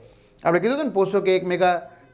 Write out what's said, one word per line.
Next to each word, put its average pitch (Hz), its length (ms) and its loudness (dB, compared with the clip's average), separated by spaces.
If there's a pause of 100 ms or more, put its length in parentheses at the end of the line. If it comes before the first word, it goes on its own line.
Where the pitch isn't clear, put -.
(440)
આપણે 170 160 2
કીધું 220 160 0
હતું 302 100 -4
ને, 233 60 -4
પોષકે 185 440 0
એક 185 120 -2
મેગા, 175 340 0 (320)